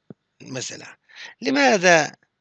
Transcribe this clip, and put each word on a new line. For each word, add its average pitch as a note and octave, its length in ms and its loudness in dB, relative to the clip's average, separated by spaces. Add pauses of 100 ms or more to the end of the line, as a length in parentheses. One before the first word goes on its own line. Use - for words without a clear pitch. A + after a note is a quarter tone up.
(420)
mesela, A#2+ 460 -14 (540)
لماذا A3 760 2 (260)